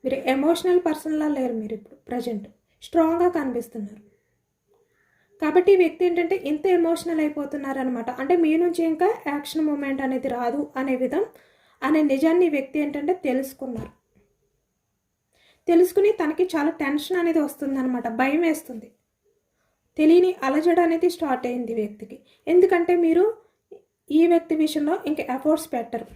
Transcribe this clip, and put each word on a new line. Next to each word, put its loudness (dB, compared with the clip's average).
మీరు -2
ఎమోషనల్ 2
పర్సన్‌లా -2
లేరు -2
మీరు -8
ఇప్పుడు -20
ప్రజెంట్, -6
స్ట్రాంగ్‌గా 2
కనిపిస్తున్నారు. -8
కాబట్టి 4
ఈ 6
వ్యక్తి 0
ఏంటంటే 0
ఇంత -4
ఎమోషనల్ 0
అయిపోతున్నారనమాట. -6
అంటే 2
మీ 2
నుంచి 0
ఇంకా 0
యాక్షన్ -4
మూవ్‌మెంట్ -4
అనేది -4
రాదు -4
అనే -2
విధం, 0
అనే 2
నిజాన్ని 2
ఈ -2
వ్యక్తి -6
ఏంటంటే -2
తెలుసుకున్నారు. -6
తెలుసుకుని 4
తనకి 0
చాలా 0
టెన్షన్ -2
అనేది 2
వస్తుందన్నమాట, -4
భయం 2
వేస్తుంది, -6
తెలియని 6
అలజడి 2
అనేది 0
స్టార్ట్ -4
అయింది -6
ఈ -4
వ్యక్తికి. -10
ఎందుకంటే 4
మీరు 4
ఈ 4
వ్యక్తి 0
విషయంలో 0
ఇంకా -4
ఎఫర్ట్స్ 0
పెట్టరు. -6